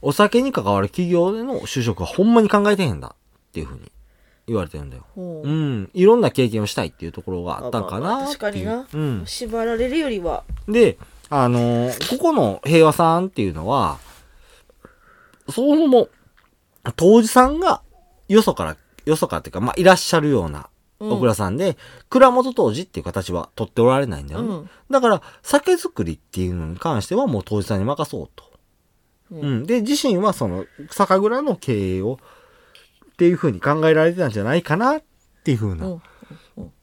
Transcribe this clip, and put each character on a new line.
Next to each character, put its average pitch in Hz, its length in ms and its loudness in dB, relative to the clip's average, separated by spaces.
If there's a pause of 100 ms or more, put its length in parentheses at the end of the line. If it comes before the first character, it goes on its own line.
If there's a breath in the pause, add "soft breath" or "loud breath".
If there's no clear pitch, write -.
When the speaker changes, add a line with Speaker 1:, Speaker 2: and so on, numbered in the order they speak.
Speaker 1:
う - 60 -4
ん。 - 20 -2
Speaker 2:
お - 20 -2
酒 214 300 2
に 269 100 -2
関 117 140 -4
わ 98 160 2
る 98 80 -2
企 175 200 -4
業 175 220 2
で 226 120 -6
の 254 180 -6
就 - 220 -6
職 113 180 -2
は 87 60 -6
ほ - 160 -2
ん 226 100 4
ま 233 80 6
に 208 80 4
考 208 200 2
え 208 60 2
て 196 80 -2
へ 139 80 0
ん 78 80 -6
だ - 160 -16
っ - 380 -20
て 82 80 -8
い - 20 -8
う 69 40 -12
ふ 64 80 -16
う - 0 -
に 50 160 -20 (560)
言 113 100 -4
わ 92 60 -2
れ 82 60 -10
て - 80 -14
る 76 60 -10
ん 71 60 -14
だ 123 80 -16
よ。 117 80 -20 (100)
Speaker 1:
ほ 175 300 -12
う。 143 40 -6
Speaker 2:
う - 20 0
ん。 143 420 -4
い 180 100 2
ろ 214 140 8
ん 240 40 2
な 151 100 2
経 127 180 2
験 107 140 -2
を - 20 -2
し - 80 -6
た 120 100 -4
い 85 40 -6
っ - 40 -10
て - 140 -16
い - 20 -8
う 85 40 -12
と - 100 -14
こ 95 100 -10
ろ 90 120 -6
が 87 160 -6
あ 123 100 -10
っ - 20 -8
た 117 80 -4
ん 98 80 -6
か 92 120 -6
な - 0 -
っ - 0 -
て - 0 -
い - 20 -6
う。 - 0 -
Speaker 1:
ま 170 80 -4
あ - 20 -2
ま 240 40 -2
あ 269 40 -6
ま 269 40 -6
あ、 277 40 -6
確 294 120 -10
か 208 120 -6
に 196 140 -8
な。 233 280 -6
Speaker 2:
う 147 40 -6
ん。 135 280 -4
Speaker 1:
縛 226 400 -6
ら 226 120 -4
れ 240 100 -2
る 262 100 -2
よ 302 120 -2
り 214 100 -4
は。 165 240 -6 (240)
Speaker 2:
で、 214 300 4 (320 soft breath)
あ 139 180 2
の 120 440 0
ー、 - 180 -8
こ 247 80 -2
こ 320 160 2
の 127 320 2
平 160 200 6
和 151 60 6
さ 165 260 2
ん 185 100 -2
っ - 20 -8
て - 120 -6
い 98 80 0
う 82 40 -8
の 78 140 -8
は、 110 320 -2 (1500 soft breath)
そ - 120 -4
も 285 140 4
そ 311 120 4
も、 247 220 4 (840)
当 214 260 8
時 220 80 2
さ 254 180 6
ん 302 120 -4
が、 359 220 0 (460)
よ 208 140 6
そ 196 140 0
か - 100 -4
ら、 78 120 -8 (280)
よ 156 100 2
そ 170 120 -2
か 85 100 -4
ら - 20 -4
っ - 40 -16
て - 60 -16
い - 20 -20
う - 20 -20
か、 92 80 -6
ま 120 100 -2
あ、 - 60 -6
い 185 60 0
ら 190 100 8
っ - 40 6
し - 160 -4
ゃ 165 60 4
る 151 100 0
よ 107 180 0
う - 20 -6
な、 71 200 -14 (300)
Speaker 1:
う 214 80 -8
ん。 214 40 -2
Speaker 2:
お - 80 -2
倉 120 140 2
さ 101 160 -2
ん 104 80 -4
で、 180 200 -2 (320 loud breath)
蔵 262 220 8
元 254 220 0
当 135 200 2
時 135 80 -6
っ 190 40 -10
て - 140 -12
い - 20 -12
う - 20 -12
形 90 300 -6
は 85 220 -6
取 110 140 -8
っ - 20 -20
て 117 100 0
お 120 80 6
ら 131 100 2
れ 139 60 -2
な 87 140 -8
い 71 40 -14
ん 62 40 -14
だ - 80 -12
よ 226 60 -8
ね。 240 80 -6
Speaker 1:
う 202 40 -6
ん。 165 160 -12 (200 loud breath)
Speaker 2:
だ 269 120 2
か 247 80 2
ら、 196 120 0 (200 loud breath)
酒 339 360 2
造 - 260 -6
り 82 100 -6
っ - 40 -12
て - 240 -10
い 92 80 -2
う 90 60 -6
の 82 120 -6
に 85 100 -10
関 143 240 -2
し - 60 -8
て 180 80 -4
は 262 120 0
も 120 120 -2
う 92 40 -10
当 104 180 -2
時 92 60 -6
さ 110 80 -2
ん 98 40 -2
に 95 60 -2
任 147 240 -4
そ 92 140 -10
う - 120 -18
と。 - 100 -20 (840)
Speaker 1:
う 170 40 -16
ん。 156 60 -12
Speaker 2:
う 147 40 -6 (160)
ん。 139 40 -10
で、 233 160 0
自 285 260 -2
身 202 100 2
は 196 160 0
そ 120 140 -4
の、 92 180 -6 (260)
酒 190 280 2
蔵 220 220 0
の 277 140 -2
経 98 420 -2
営 95 40 -4
を、 117 180 -4 (920 soft breath)
っ - 100 -20
て 175 60 6
い 180 60 4
う 170 40 -2
風 156 140 0
に 92 80 -6
考 156 280 0
え 160 60 6
ら 156 120 4
れ 170 80 2
て 180 60 -10
た 165 80 0
ん 120 40 -4
じ 107 80 -4
ゃ 98 40 -4
な 123 120 0
い 175 80 0
か 151 140 -2
な 262 200 0
っ 311 60 -10 (400)
て 156 80 0
い 127 40 2
う - 20 -4
風 104 180 -4
な、 92 120 -8
Speaker 1:
う - 20 -6
ん。 170 120 -10 (560 loud breath)
う 214 40 -16
ん。 170 100 -16 (100)